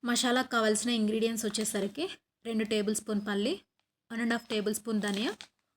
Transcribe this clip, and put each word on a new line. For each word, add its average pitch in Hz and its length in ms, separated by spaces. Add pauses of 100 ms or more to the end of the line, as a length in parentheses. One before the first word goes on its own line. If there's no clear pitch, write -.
మసాలాకు 240 460
కావాల్సిన 220 360 (100)
ఇంగ్రీడియంట్స్ 220 480
వచ్చేసరికి 208 580 (420)
రెండు 220 240
టేబుల్ 214 280
స్పూన్ 208 280
పల్లి, 208 260 (560)
వన్ 233 140
అండ్ 233 120
హాఫ్ 233 180
టేబుల్ 214 260
స్పూన్ 214 260
ధనియా, 208 280 (420)